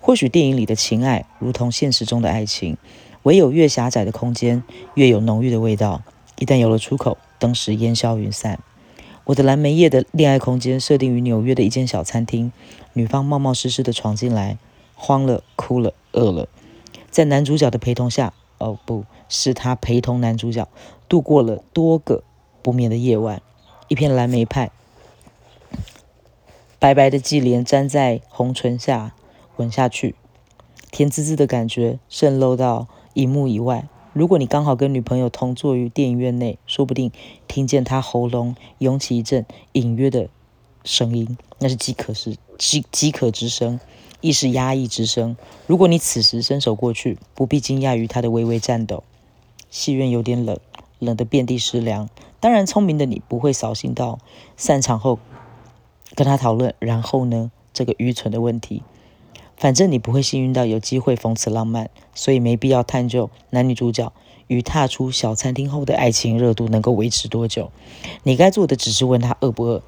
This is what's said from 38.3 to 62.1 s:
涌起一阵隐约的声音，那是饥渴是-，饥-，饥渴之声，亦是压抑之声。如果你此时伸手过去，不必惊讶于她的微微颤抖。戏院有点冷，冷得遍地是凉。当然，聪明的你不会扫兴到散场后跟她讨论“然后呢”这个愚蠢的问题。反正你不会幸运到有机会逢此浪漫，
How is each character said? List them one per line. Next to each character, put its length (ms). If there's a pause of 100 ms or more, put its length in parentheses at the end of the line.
涌 200
起 160
一 60
阵 240 (280)
隐 220
约 140
的 200 (540)
声 320
音， 220 (220)
那 100
是 60
饥 180
渴 220
是-， 200 (220)
饥-， 340
饥 200
渴 180
之 180
声， 320 (420)
亦 100
是 200
压 220
抑 140
之 180
声。 300 (320)
如 100
果 100
你 120
此 240
时 180
伸 180
手 160
过 180
去， 260 (160)
不 100
必 140
惊 220
讶 140
于 120
她 140
的 100
微 140
微 140
颤 280
抖。 160 (680)
戏 240
院 160
有 140
点 200
冷， 160 (380)
冷 180
得 100
遍 200
地 140
是 200
凉。 300 (300)
当 120
然， 140
聪 160
明 160
的 80
你 220
不 120
会 140
扫 220
兴 180
到 260 (360)
散 260
场 180
后 200 (960)
跟 100
她 120
讨 160
论 240
“然 240
后 240
呢” 260 (220)
这 100
个 140
愚 160
蠢 180
的 100
问 180
题。 240 (720)
反 180
正 180
你 80
不 120
会 100
幸 220
运 80
到 140
有 140
机 200
会 160
逢 200
此 140
浪 160
漫， 240 (260)